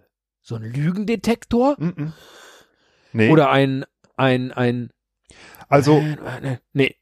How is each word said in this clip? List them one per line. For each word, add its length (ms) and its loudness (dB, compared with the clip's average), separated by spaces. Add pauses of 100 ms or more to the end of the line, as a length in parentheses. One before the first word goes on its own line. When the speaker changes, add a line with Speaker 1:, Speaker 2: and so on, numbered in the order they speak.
(420)
Speaker 1:
so 140 -12
ein 80 -10
Lügendetektor? 1160 -2
Speaker 2:
Mm-mm. 320 -6 (1040)
Nee. 180 4
Speaker 1:
Oder 200 6
ein, 340 0 (320)
ein, 340 0
ein 400 -4 (760)
Speaker 2:
Also, 300 4
Speaker 1:
Äh, 560 -6
äh, 20 -8 (160)
nee. 280 0